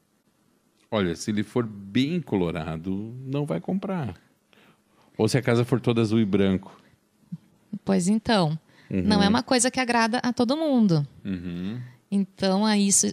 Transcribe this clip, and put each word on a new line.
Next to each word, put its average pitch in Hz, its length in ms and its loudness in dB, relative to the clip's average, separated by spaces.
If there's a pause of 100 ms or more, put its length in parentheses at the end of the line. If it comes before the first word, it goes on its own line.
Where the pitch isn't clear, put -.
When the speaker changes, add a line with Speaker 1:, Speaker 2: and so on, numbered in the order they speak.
(920)
Speaker 1:
Olha, 95 240 0
se - 160 -6
ele 104 140 -2
for 120 200 -2
bem 113 560 -4
colorado, 87 920 -4 (100)
não 143 220 -4
vai 165 140 -6
comprar. 185 560 -6 (1000)
Ou 110 120 2
se 131 100 2
a 113 40 0
casa 120 220 2
for 120 160 0
toda 117 200 2
azul 113 180 2
e 113 60 4
branco. 95 560 0 (1040)
Speaker 2:
Pois 185 240 0
então, 202 500 2 (320)
Speaker 1:
Uhum. 95 140 -2
Speaker 2:
não 208 180 4
é 202 60 4
uma 233 160 2
coisa 254 260 2
que - 80 -4
agrada 240 400 0
a 247 140 -2
todo 247 240 0
mundo. 220 500 2 (180)
Speaker 1:
Uhum. 92 540 -6 (320)
Speaker 2:
Então, 196 560 0
aí 202 220 2
isso, 196 240 2